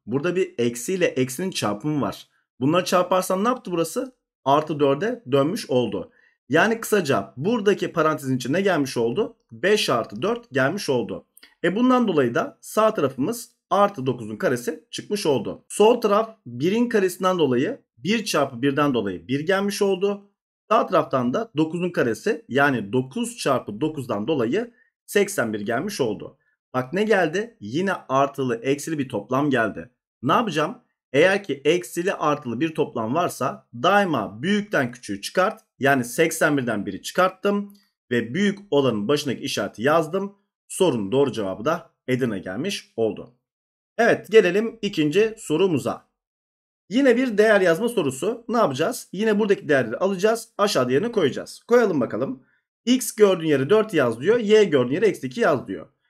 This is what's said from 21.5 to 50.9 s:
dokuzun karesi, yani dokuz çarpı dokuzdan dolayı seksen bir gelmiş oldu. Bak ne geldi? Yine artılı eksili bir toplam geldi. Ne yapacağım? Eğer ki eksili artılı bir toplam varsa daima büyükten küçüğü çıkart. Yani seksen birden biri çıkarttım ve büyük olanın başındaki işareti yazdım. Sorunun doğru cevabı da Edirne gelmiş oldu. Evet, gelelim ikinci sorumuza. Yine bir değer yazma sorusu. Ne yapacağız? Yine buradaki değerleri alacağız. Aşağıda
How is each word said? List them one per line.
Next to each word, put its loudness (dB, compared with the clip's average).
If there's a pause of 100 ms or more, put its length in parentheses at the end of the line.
dokuzun -2
karesi, -2
yani 0
dokuz -4
çarpı -2
dokuzdan -4
dolayı -2 (320)
seksen -2
bir -6
gelmiş -4
oldu. -4 (360)
Bak -4
ne 0
geldi? 0
Yine -4
artılı 0
eksili -4
bir -4
toplam -2
geldi. -2 (340)
Ne 2
yapacağım? 0 (360)
Eğer 4
ki -6
eksili 0
artılı -4
bir -2
toplam -2
varsa -4
daima 0
büyükten -2
küçüğü -10
çıkart. -2 (180)
Yani 2
seksen 0
birden -2
biri -8
çıkarttım -2 (380)
ve 0
büyük 0 (120)
olanın 2
başındaki -2
işareti -6
yazdım. 0 (320)
Sorunun 0
doğru 2
cevabı -6
da -2 (180)
Edirne -2
gelmiş -8
oldu. -4 (640)
Evet, 2
gelelim 4
ikinci 0
sorumuza. -2 (840)
Yine 4
bir 0
değer 6
yazma 2
sorusu. -2
Ne 0
yapacağız? 0
Yine 0
buradaki 0
değerleri 2
alacağız. 0
Aşağıda 0